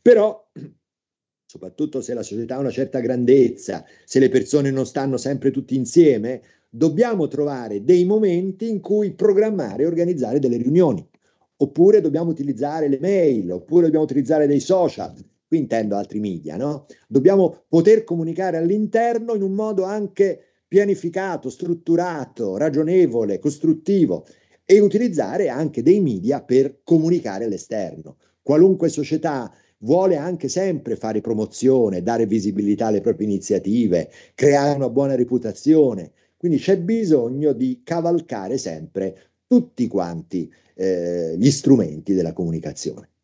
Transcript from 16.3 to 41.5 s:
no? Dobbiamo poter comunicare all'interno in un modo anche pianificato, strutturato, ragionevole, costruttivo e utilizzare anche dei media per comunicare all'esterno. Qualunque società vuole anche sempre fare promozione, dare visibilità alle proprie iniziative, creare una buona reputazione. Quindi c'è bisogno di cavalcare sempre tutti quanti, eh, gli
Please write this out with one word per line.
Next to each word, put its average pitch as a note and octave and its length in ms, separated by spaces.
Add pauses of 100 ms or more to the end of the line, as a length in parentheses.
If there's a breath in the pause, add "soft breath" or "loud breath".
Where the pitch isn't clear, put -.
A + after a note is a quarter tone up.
no? D3 300 (200 soft breath)
Dobbiamo F3+ 600
poter G#3 360
comunicare E3+ 520
all'interno A3 760
in G3+ 80
un F#3+ 100
modo G3+ 320
anche G3+ 560 (260 soft breath)
pianificato, F#3+ 840
strutturato, E3+ 1080
ragionevole, C#3+ 840
costruttivo D#3 840 (400 soft breath)
e G3+ 160
utilizzare F#3 680
anche C3 320
dei F#3 180
media A#2+ 420
per C3+ 400
comunicare D#3 640
all'esterno. F#2 720 (240)
Qualunque F3 480
società D3 640 (280 soft breath)
vuole E3+ 360
anche E3 320
sempre E3 480
fare A2 240
promozione, A2 840
dare A2+ 220
visibilità G#2 640
alle G#2 160
proprie G#2+ 240
iniziative, G2 840 (240 soft breath)
creare C#3+ 400
una C3+ 140
buona C3+ 260
reputazione. A#2+ 960 (240)
Quindi E3+ 220
c'è F#3+ 200
bisogno D3+ 760
di B2+ 320
cavalcare A#2+ 760
sempre F2+ 720 (160)
tutti - 400
quanti, F2 640 (220 soft breath)
eh, F2 640
gli A#2 140